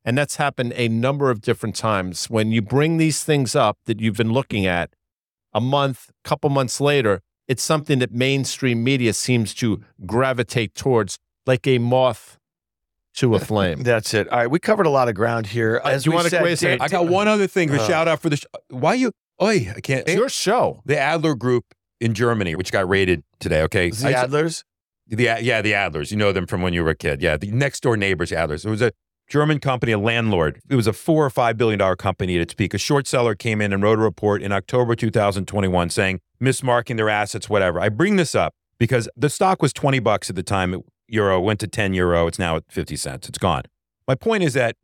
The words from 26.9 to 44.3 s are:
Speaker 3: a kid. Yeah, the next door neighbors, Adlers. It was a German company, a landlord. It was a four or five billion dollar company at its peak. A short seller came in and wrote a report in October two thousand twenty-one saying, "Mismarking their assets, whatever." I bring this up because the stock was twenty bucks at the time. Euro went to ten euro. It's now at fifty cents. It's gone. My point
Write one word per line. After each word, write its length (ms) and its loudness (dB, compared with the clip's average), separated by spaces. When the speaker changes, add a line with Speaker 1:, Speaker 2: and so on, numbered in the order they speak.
Speaker 3:
a 40 0
kid. 260 -4
Yeah, 140 2
the 160 -6
next 320 -2
door 140 2
neighbors, 340 -2
Adlers. 340 -4
It 40 -4
was 120 -2
a 120 2
German 320 0
company, 340 -2
a 60 0
landlord. 680 0
It 60 0
was 120 2
a 60 0
four 320 2
or 40 0
five 280 0
billion 220 2
dollar 160 2
company 400 -2
at 60 2
its 120 -4
peak. 200 -2
A 40 -4
short 300 0
seller 260 0
came 280 -4
in 120 0
and 80 0
wrote 180 4
a 20 2
report 400 0
in 100 -4
October 420 0
two 160 -2
thousand 380 0
twenty-one 420 0
saying, 300 -2
"Mismarking 560 0
their 120 0
assets, 400 -4
whatever." 300 2
I 80 0
bring 300 0
this 180 0
up 180 0
because 380 0
the 140 0
stock 320 0
was 100 2
twenty 280 0
bucks 300 0
at 60 -8
the 80 -6
time. 380 -2
Euro 320 2
went 220 0
to 60 -6
ten 260 -2
euro. 340 2
It's 120 -6
now 180 -2
at 120 -6
fifty 280 -8
cents. 320 -10
It's 80 -14
gone. 260 0
My 100 0
point 280 0